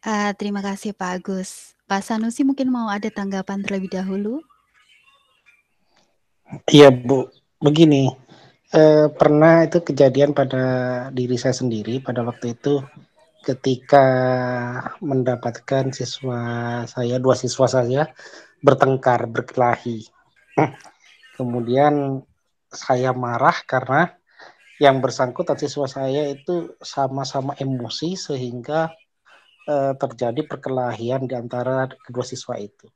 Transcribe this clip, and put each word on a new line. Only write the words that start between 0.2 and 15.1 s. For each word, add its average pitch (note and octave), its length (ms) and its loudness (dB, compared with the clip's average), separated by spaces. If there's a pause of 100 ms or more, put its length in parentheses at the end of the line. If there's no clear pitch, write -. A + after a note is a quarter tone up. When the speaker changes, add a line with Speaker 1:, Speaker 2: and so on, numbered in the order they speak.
Speaker 1:
terima G3+ 240 -6
kasih, G3 320 -6
Pak F3+ 320 -8
Agus. - 640 -10
Pak G3 160 -2
Sanusi A3+ 400 -4
mungkin C4+ 240 0
mau A#3+ 240 -2
ada G#3 160 -4
tanggapan G3 560 -6
terlebih F#3+ 260 -6
dahulu? G3+ 540 -6 (2250)
Speaker 2:
Iya, C#3+ 240 12
Bu. B2+ 400 0 (260)
Begini, D3 540 4 (640)
eh, D#3 320 8
pernah D3+ 560 6
itu D#3+ 160 2
kejadian C#3+ 560 4
pada C3 260 0 (540)
diri B2 240 -2
saya B2+ 160 0
sendiri A#2 480 -4
pada B2 180 -4
waktu A#2 320 -6
itu C#3+ 300 -2 (600)
ketika C3 640 4 (960)
mendapatkan C3 880 -2